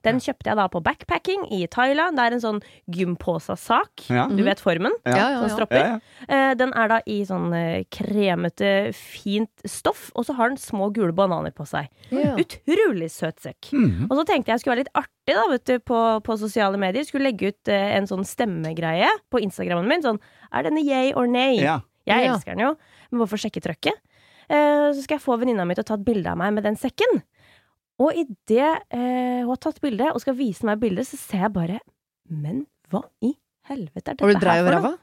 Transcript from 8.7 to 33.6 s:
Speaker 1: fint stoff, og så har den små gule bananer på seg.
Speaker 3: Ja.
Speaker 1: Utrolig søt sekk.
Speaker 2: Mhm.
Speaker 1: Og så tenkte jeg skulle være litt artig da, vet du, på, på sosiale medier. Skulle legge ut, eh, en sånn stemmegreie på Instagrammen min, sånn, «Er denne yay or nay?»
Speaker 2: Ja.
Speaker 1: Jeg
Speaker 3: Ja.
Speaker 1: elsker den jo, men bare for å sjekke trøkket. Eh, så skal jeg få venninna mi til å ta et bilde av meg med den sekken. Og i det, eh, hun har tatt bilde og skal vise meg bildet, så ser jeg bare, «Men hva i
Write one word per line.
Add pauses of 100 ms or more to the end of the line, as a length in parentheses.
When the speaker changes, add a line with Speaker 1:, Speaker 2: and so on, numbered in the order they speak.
Speaker 1:
fint (160)
stoff,
og
så
har
den
små
gule
bananer
på
seg. (240)
Speaker 3:
Ja.
Speaker 1:
Utrolig
søt
sekk.
Speaker 2:
Mhm.
Speaker 1:
Og
så
tenkte
jeg
skulle
være
litt
artig
da,
vet
du,
på,
på
sosiale
medier.
Skulle
legge
ut,
eh,
en
sånn
stemmegreie (240)
på
Instagrammen
min,
sånn, (340)
«Er
denne
yay
or
nay?»
Speaker 2:
Ja. (240)
Speaker 1:
Jeg
Speaker 3:
Ja.
Speaker 1:
elsker
den
jo, (340)
men
bare
for
å
sjekke
trøkket. (560)
Eh,
så
skal
jeg
få
venninna
mi
til
å
ta
et
bilde
av
meg
med
den
sekken. (760)
Og
i (220)
det, (100)
eh,
hun
har
tatt
bilde
og
skal
vise
meg
bildet,
så
ser
jeg
bare, (500)
«Men (240)
hva (180)
i (340)